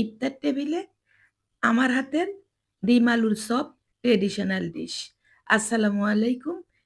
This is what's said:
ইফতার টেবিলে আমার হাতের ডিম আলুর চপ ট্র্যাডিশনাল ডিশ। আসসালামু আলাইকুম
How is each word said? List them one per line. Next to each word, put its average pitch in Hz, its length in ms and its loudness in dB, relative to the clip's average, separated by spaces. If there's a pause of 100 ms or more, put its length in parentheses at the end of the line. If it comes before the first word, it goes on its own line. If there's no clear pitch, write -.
ইফতার 262 380 -6
টেবিলে 294 400 -2 (800)
আমার 233 340 2
হাতের 302 320 -2 (540)
ডিম 233 260 4
আলুর 226 280 2 (100)
চপ 247 200 -2 (380)
ট্র্যাডিশনাল 190 680 0
ডিশ। 160 220 -10 (520)
আসসালামু 214 560 0 (100)
আলাইকুম 247 440 -2 (300)